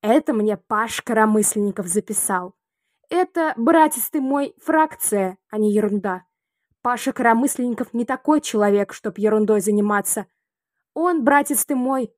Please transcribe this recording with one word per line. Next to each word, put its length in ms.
Это 300
мне 240
Паш 460
Коромысленников 840
записал. 680
Это, 480
братец 540
ты 100
мой, 380
фракция, 800
а 100
не 140
ерунда. 520
Паша 300
Коромысленников 840
не 100
такой 360
человек, 520
чтоб 260
ерундой 420
заниматься. 680
Он, 280
братец 420
ты 120
мой. 420